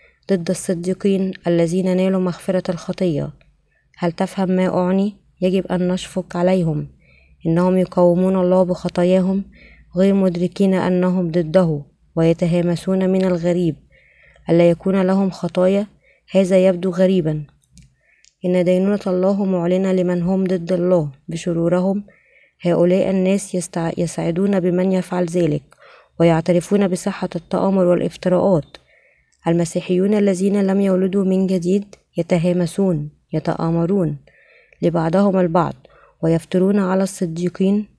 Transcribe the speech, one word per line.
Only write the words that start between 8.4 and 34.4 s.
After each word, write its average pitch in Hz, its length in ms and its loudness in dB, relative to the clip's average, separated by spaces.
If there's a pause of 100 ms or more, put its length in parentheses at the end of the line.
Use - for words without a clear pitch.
بخطاياهم، 185 840 0 (520)
غير 196 180 4
مدركين 185 600 0
أنهم 180 560 0
ضده، 160 520 0 (340)
ويتهامسون 175 960 0
من 190 140 2
الغريب 175 520 0 (720)
ألا 170 200 6
يكون 190 320 0
لهم 190 280 2
خطايا. 185 560 0 (440)
هذا 185 360 4
يبدو 185 240 0
غريبًا. 170 540 0 (1000)
إن 180 200 2
دينونة 190 420 0
الله 190 380 0
معلنة 185 480 0
لمن 180 300 0
هم 190 220 0
ضد 180 280 -4
الله 175 360 0 (200)
بشرورهم. 175 760 -2 (580)
هؤلاء 175 480 2
الناس 190 440 -2
يستع-، 170 440 -6
يسعدون 175 600 -2
بمن 180 320 0
يفعل 180 340 -2
ذلك، 165 360 -2 (580)
ويعترفون 170 680 2
بصحة 185 480 -4
التآمر 190 480 0
والافتراءات. 175 920 0 (680)
المسيحيون 180 680 0
الذين 196 520 0
لم 190 140 2
يولدوا 190 440 0
من 190 220 2
جديد 185 480 -2 (220)
يتهامسون، 175 920 0 (220)
يتآمرون 165 840 -2 (640)